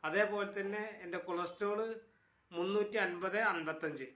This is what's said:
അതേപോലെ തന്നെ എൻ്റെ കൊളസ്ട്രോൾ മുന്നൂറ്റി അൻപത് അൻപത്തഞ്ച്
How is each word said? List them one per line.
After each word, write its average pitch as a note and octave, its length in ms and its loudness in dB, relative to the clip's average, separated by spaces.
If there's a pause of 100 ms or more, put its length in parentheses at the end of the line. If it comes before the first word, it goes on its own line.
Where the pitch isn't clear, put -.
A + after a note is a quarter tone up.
അതേപോലെ G3+ 480 2
തന്നെ G3+ 300 -2 (200)
എൻ്റെ F3+ 160 -6
കൊളസ്ട്രോൾ F3+ 600 -2 (720)
മുന്നൂറ്റി G3+ 460 2
അൻപത് F#3 440 2
അൻപത്തഞ്ച് D#3+ 720 0